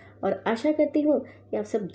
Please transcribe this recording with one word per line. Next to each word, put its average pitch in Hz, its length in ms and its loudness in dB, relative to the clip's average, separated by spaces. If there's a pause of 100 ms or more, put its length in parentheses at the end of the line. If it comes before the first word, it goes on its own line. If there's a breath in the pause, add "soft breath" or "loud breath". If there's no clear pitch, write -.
(240 loud breath)
और 190 240 -2
आशा 226 240 0
करती 302 300 2
हूँ 294 180 4
कि - 380 -10
आप 208 80 -4
सब 208 300 -4